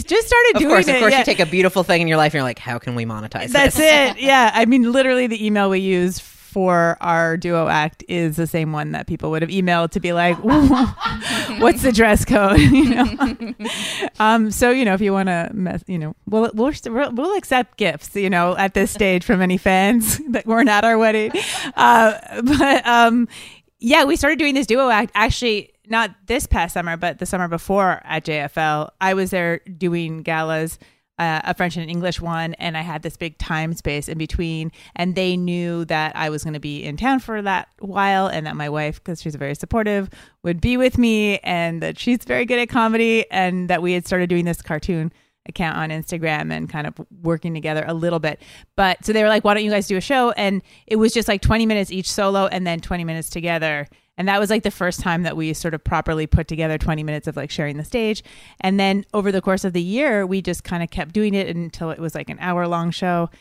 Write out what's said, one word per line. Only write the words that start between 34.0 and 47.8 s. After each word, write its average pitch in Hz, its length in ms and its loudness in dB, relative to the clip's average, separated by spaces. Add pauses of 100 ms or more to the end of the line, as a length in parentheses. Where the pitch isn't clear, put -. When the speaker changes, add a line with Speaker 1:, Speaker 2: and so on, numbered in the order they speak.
Speaker 1:
in 160 80 -8
between, 160 560 -6 (240)
and 180 180 -2
they 185 220 0
knew 175 480 -4
that 156 320 -4
I 156 140 -4
was 151 140 -6
gonna 156 160 -8
be 147 220 -10
in 147 140 -10
town 262 240 0
for 220 220 -8
that 190 260 -4 (100)
while, 196 480 0
and 156 200 -6
that 143 100 -8
my 147 140 -6
wife, 151 340 -6
'cause 165 160 -10
she's 151 140 -8
very 143 200 -6
supportive, 202 540 -2 (340)
would 175 200 -4
be 247 160 2
with 254 180 2
me, 214 440 2
and 170 420 -4
that 160 160 -6
she's 240 260 -2
very 247 220 -2
good 240 120 0
at 240 120 -2
comedy, 226 600 2
and 180 380 -2
that 175 140 0
we 180 100 0
had 180 140 -2
started 180 240 0
doing 175 160 0
this 170 160 -4
cartoon 165 500 -4 (340)
account 160 300 -6
on 160 140 -4
Instagram 156 600 -6
and 156 200 -6
kind 151 160 -8
of 151 80 -10 (280)
working 165 300 -4
together 156 340 -6